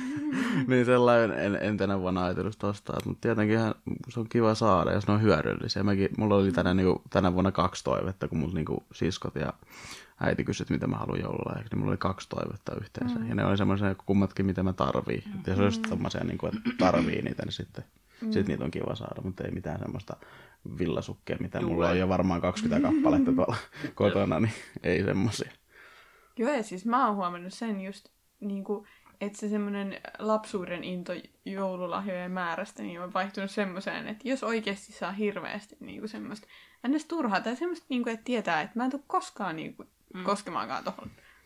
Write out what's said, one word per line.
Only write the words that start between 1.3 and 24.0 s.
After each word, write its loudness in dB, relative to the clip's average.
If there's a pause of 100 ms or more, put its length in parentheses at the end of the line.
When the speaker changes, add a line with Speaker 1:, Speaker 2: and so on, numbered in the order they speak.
Speaker 1:
en, 2
en 2
tänä 2
vuonna 2
ajatellut -2
ostaa. -4
Mut -4
tietenkinhän 2 (340)
se -6
on -4
kiva 6
saada, 6
jos 2
ne 6
on 6
hyödyllisiä. 4
Mäkin, 4 (100)
mulla 4
oli 6
tänä, 4
niinku, 4
tänä 4
vuonna 4
kaksi 0
toivetta, 0
kun -2
mut, 0
niinku, -2
siskot -2
ja -2 (680)
äiti 2
kysyi, -2
että 0
mitä 0
mä 0
haluan -2
joululahjaksi, -4
niin -2
mulla 0
oli 0
kaksi -4
toivetta -6
yhteensä. -6
Speaker 2:
Mm. -4
Speaker 1:
Ja -2
ne 2
oli 4
semmoisia 2
kummatkin, 2
mitä 0
mä 2
tarviin. 0
Speaker 3:
Mm. -8
Speaker 1:
Et -8
jos 2
olisi 4
Speaker 2:
Mm. -4
Speaker 1:
tommosia, -2
niinku, -4
että -2 (200)
tarvii 4
niitä, -4
niin -6
sitten -10 (360)
Speaker 2:
Mm. -4
Speaker 1:
sit 2
niitä -2
on -2
kiva -4
saada, -8
mutta -6
ei -4
mitään -4
semmoista -8 (640)
villasukkia, -4
mitä -6
Speaker 3:
Juu, -2
Speaker 1:
mulla 2
on 4
Speaker 3:
ei. 4
Speaker 1:
jo 2
varmaan 2
kaksikymmentä 2
kappaletta 4
tuolla 2 (240)
Speaker 3:
<laughs> -8
Speaker 1:
kotona, 2